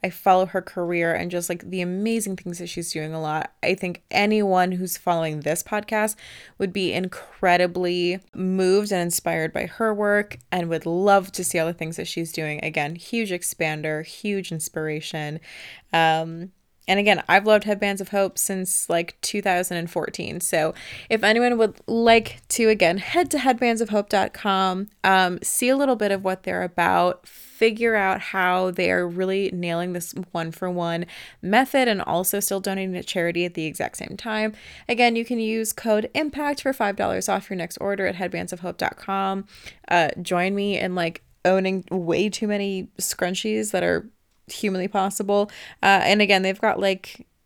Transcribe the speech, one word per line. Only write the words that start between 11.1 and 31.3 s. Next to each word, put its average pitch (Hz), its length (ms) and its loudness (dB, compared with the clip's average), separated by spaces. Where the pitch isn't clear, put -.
to 185 100 -6
see 175 160 -2
all 160 80 2
the 175 60 -2
things 165 240 -8
that 170 100 -8
she's 165 240 -6
doing. 151 320 -6
Again, 156 320 -4
huge 214 380 -4
expander, 156 760 -4
huge 196 460 -6
inspiration. 156 880 -6
Um, 165 600 2
and 190 120 4
again, 202 280 4
I've 196 200 4
loved 214 160 6
Headbands 202 360 -2
of 196 100 -10
Hope 196 280 0
since, - 500 -2
like, 170 320 -2
two 208 220 -4
thousand 180 360 0
and 170 120 -6
fourteen. - 500 -6
So 160 320 0
if 226 140 2
anyone 240 340 4
would 220 300 2
like 226 640 4
to, 226 180 2
again, 190 300 4
head 311 340 0
to 294 80 0
headbands 240 400 2
of 226 80 -2
hope 208 200 0
dot 202 240 0
com, 190 540 0
um, 185 400 4
see - 260 0
a 269 80 6
little 269 200 2
bit 208 160 0
of 196 100 -2
what 190 220 -2
they're 180 180 -2
about, 180 640 2
figure 226 680 0
out 190 240 2
how 185 500 0
they're 180 340 2
really 185 480 -2
nailing 175 420 -4
this 175 200 -10
one-for-one 170 760 -4